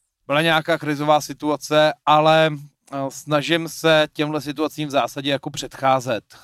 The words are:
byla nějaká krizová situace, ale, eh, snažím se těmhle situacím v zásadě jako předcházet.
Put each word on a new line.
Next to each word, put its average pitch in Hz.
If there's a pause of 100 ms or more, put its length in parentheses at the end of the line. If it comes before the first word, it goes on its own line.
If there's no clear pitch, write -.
(260)
byla 147
nějaká 160
krizová 147
situace, 151 (140)
ale, 156 (420)
eh, 139 (120)
snažím 151
se 156
těmhle 151
situacím 147
v -
zásadě 135
jako 135
předcházet. 131 (180)